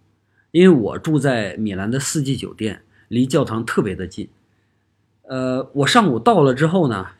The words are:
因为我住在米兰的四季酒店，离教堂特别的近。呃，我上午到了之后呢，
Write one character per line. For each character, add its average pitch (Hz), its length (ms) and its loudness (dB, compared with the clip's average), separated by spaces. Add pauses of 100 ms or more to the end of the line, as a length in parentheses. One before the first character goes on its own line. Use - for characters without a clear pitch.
(500)
因 170 120 4
为 185 60 8
我 117 300 2
住 156 200 0
在 120 380 -2
米 107 180 -4
兰 98 160 -6
的 135 80 -4
四 143 240 -4
季 131 140 -4
酒 90 160 -10
店， 107 300 -8 (260)
离 123 160 0
教 135 200 2
堂 110 200 -4
特 - 160 -4
别 101 140 -2
的 90 120 -8
近。 90 220 -12 (920)
呃， 131 500 -4
我 139 140 0
上 196 260 4
午 113 60 0
到 190 240 4
了 135 100 6
之 135 140 0
后 165 220 2
呢， 98 180 -4 (140)